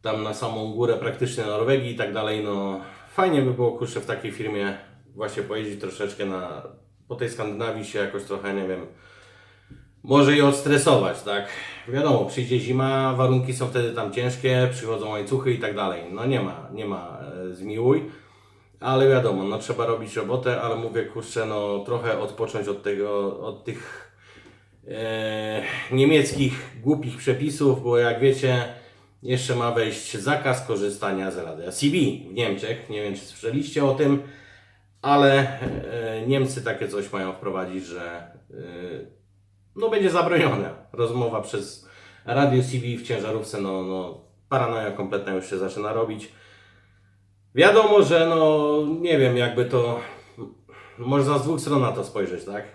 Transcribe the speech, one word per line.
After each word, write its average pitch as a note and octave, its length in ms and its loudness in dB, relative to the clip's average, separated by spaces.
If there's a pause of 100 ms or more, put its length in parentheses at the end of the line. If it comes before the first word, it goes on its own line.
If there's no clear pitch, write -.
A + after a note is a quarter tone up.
tam G#2+ 200 -2
na G#2+ 100 -4
samą A2 400 -6
górę A#2 240 2
praktycznie A2+ 460 -4
Norwegii A#2+ 480 0
i A#2 40 -8
tak G2+ 180 -4
dalej, G#2+ 300 -2
no G2 360 -4 (300)
fajnie F3 320 2
by C3 100 2
było, B2 200 2
kurczę, A#2 300 -6
w - 40 -10
takiej A2 260 -6
firmie G2+ 460 -4 (380)
właśnie G#2 280 -6
pojeździć G#2+ 380 -6
troszeczkę G2+ 440 -6
na, F2+ 420 -8 (400)
po A#2 80 -8
tej A#2 140 -4
Skandynawii G#2+ 560 -6
się G#2 140 -6
jakoś G2 240 -4
trochę, G2 300 -6
nie G2 140 -4
wiem, F2+ 180 -6 (1200)
może C#3+ 340 6
i D3 40 6
odstresować, C#3 800 4
tak? G2+ 260 -4 (400)
Wiadomo, B2+ 380 2
przyjdzie B2 340 -2
zima, C3 540 0
warunki B2+ 400 2
są B2 140 -4
wtedy A#2 240 0
tam A2 220 -6
ciężkie, B2+ 580 2
przychodzą A2 380 -4
łańcuchy B2 440 0
i A2 60 -2
tak G#2 160 -4
dalej, F#2 360 -4
no G#2+ 140 -6
nie B2+ 160 2
ma, - 320 -8
nie G#2+ 120 -8
ma, F2 340 -8 (320)
e, F2+ 40 -12
zmiłuj, G#2+ 540 0 (680)
ale C3 300 4
wiadomo, A2+ 340 4
no G#2+ 160 -2
trzeba - 260 -4
robić A2+ 300 -2
robotę, A#2+ 460 -2
ale A2+ 140 -2
mówię, A2+ 300 -4
kurczę, A2+ 400 -6
no G#2 340 -2
trochę A2+ 400 -2
odpocząć G#2 480 -4
od G2 160 -4
tego, G2+ 560 -2
od F2+ 240 -10
tych, - 480 -12 (760)
e, A2 760 -4 (280)
niemieckich C3+ 880 4
głupich B2+ 360 0
przepisów, C3 680 2
bo A#2+ 140 4
jak A#2 220 4
wiecie, B2+ 440 4 (600)
jeszcze B2+ 320 0
ma A#2+ 160 0
wejść A2+ 460 -2
zakaz C3+ 500 -2
korzystania G2 640 -2
z F2 60 -8
radia E2 340 -10
C - 140 -2
B D3+ 120 4 (320)
w F#2 40 -14
Niemczech. G#2+ 560 -4
Nie G#2 120 -6
wiem, G2+ 120 -4
czy F#2+ 60 -8
słyszeliście C#3+ 640 -2
o C3+ 100 4
tym, C#3 280 2 (800)
ale, C#3 580 4
e, A2+ 680 -6
Niemcy B2+ 360 0
takie A2+ 240 -4
coś G2+ 240 -6
mają F#2 220 -4
wprowadzić, F#2 520 -6
że, F2 160 -12 (500)
e, - 40 -20 (1200)
no, A3+ 140 0
będzie G3+ 200 4
zabroniona D3+ 640 2 (180)
rozmowa A#2 480 0
przez - 480 -8 (360)
radio B2+ 380 4
C B2+ 140 -2
B A#2+ 200 -4
w - 60 -12
ciężarówce. G#2+ 580 -4
No, F#2+ 220 -4
no, F#2 380 -6 (280)
paranoja A#2 420 0
kompletna G2 420 -4
już F#2 160 -4
się G2 80 -2
zaczyna G#2 360 -4
robić. - 380 -4 (1200)
Wiadomo, G3+ 480 8
że E3 260 6
no, D3+ 500 4 (220)
nie E3+ 160 4
wiem, B2 200 4
jakby A#2+ 280 2
to, A#2+ 340 0 (960)
można C#3 400 2
z B2+ 60 0
dwóch D3+ 160 0
stron C#3+ 220 2
na A2+ 100 2
to F#2+ 120 -4
spojrzeć, F#2+ 420 -4
tak? G2+ 300 -8